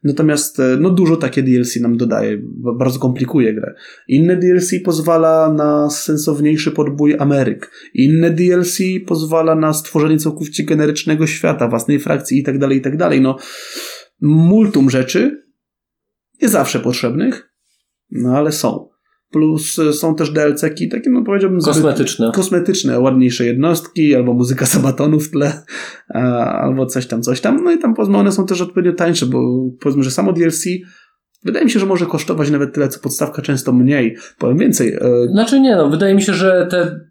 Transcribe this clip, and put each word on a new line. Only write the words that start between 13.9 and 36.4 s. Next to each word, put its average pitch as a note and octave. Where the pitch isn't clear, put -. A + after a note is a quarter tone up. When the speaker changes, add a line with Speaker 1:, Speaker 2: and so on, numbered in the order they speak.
Speaker 1:
multum D#3+
rzeczy, D3+
nie B3
zawsze C#3
potrzebnych, B2+
no B2
ale D3+
są. G#2+
Plus, D#3
e, D#3
są D#3
też D3+
D D3+
L D3
C-ki -
takie, A#3+
no, B3
powiedziałbym, F#3+
zbyt D3+
Speaker 2:
Kosmetyczne. C#3
Speaker 1:
kosmetyczne, F3+
ładniejsze B2+
jednostki, D3
albo B2
muzyka B2+
Sabatonu C#3+
w -
tle, C#3+
a, -
albo C3
coś B2+
tam, A#2
coś B2
tam. C#4
No F4
i E4
tam, A#3+
powiedzmy, G3+
one G3
są G3
też F#3
odpowiednio F3+
tańsze, E3+
bo, B2+
powiedzmy, C#3
że C3
samo F#3
D E3+
L E3
C D#3+
wydaje C4+
mi A3+
się, G#3
że F#3+
może F3+
kosztować D#3
nawet C#3+
tyle, C#3+
co -
podstawka, D3+
często C3+
mniej. B2+
Powiem B2+
więcej, F#3+
e, A#2+
Speaker 2:
Znaczy A3+
nie, C4
no, D3+
wydaje F#3+
mi F#3+
się, G3
że F3+